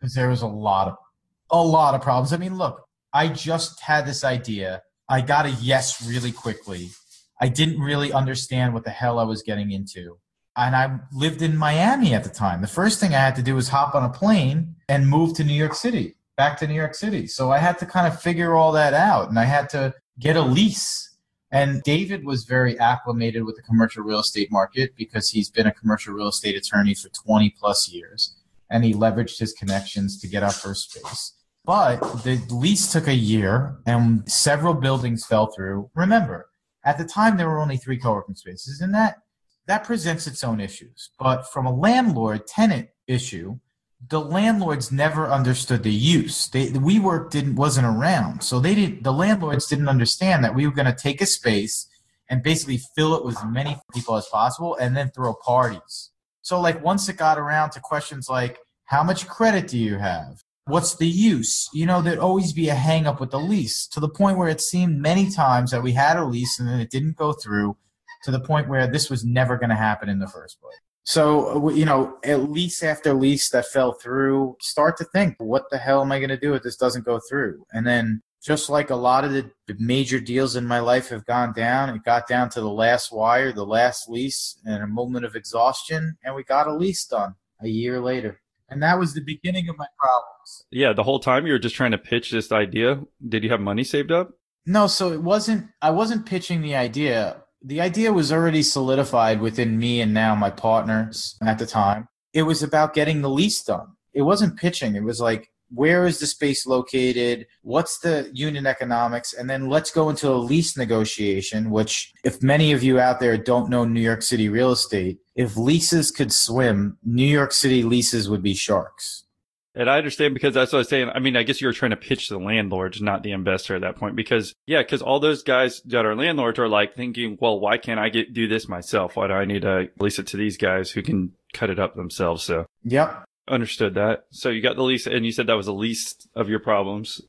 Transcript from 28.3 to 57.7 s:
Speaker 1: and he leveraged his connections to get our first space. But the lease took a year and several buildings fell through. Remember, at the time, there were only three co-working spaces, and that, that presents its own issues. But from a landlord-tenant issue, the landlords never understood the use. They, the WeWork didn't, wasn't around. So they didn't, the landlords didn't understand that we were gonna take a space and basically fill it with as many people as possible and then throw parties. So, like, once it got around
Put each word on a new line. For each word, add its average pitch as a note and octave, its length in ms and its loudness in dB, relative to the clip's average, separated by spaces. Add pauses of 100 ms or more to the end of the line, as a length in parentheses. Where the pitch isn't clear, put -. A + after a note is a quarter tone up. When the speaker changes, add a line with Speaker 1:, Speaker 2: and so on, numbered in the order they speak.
Speaker 1:
and A#2 160 2
he A2 80 4
leveraged A2 460 0
his A2 160 -4
connections G2 640 -4
to F#2+ 80 -12
get G2+ 140 -4
our G2+ 100 2
first - 380 -8
space. - 440 -14 (300)
But E3 360 2 (240)
the B2+ 260 0
lease D#3 400 0
took E3 160 0
a C#3 80 4
year A2 600 2 (100)
and A#2 440 2
several D3+ 440 2
buildings B2+ 520 -2
fell G#2+ 200 4
through. G2 480 -8
Remember, E3+ 540 2 (340)
at C#3 140 2
the E3 80 -6
time, G#3 320 2
there E3+ 120 0
were D#3 120 -2
only C#3+ 160 -2
three B2+ 220 -4
co-working G#2 380 -2
spaces, B2+ 440 -14
and F#3+ 140 -2
that, A3 240 2 (480)
that G#3+ 180 -2
presents E3+ 420 -4
its C3 160 -10
own A2+ 180 -2
issues. - 580 -14
But B2+ 340 0
from B2+ 140 -4
a B2+ 80 0
landlord-tenant E3+ 1160 2 (180)
issue, A#2 520 -4 (500)
the D#3 120 -2
landlords E3+ 720 0
never D3+ 380 0
understood B2+ 540 2
the A2 100 0
use. C3+ 540 2
They, C3 220 0
the C3+ 100 -2
WeWork F3+ 520 2
didn't, C#3 260 -2
wasn't C3 300 4
around. A#2 560 0
So B2 180 0
they F3 140 4
didn't, G3+ 280 0
the C3 100 0
landlords E3+ 540 2
didn't C#3+ 220 0
understand C3+ 560 4
that A2+ 100 2
we C#3 120 2
were C#3+ 60 2
gonna C3 240 2
take C#3 240 -2
a G3 60 2
space G#2+ 600 0 (440)
and B2+ 120 0
basically C#3 380 0 (160)
fill D#3 180 4
it C3 120 -2
with A2+ 100 -6
as G#2 80 -10
many C3+ 320 -4 (160)
people A#2 240 -2
as G#2 100 -4
possible B2+ 500 -2
and B2+ 200 0
then C#3 140 -2
throw B2 240 -4
parties. B2 800 -2 (280)
So, F3+ 180 -4
like, E3 240 0
once F#3+ 280 0
it F#3 80 -8
got D#3 200 2
around D3 340 0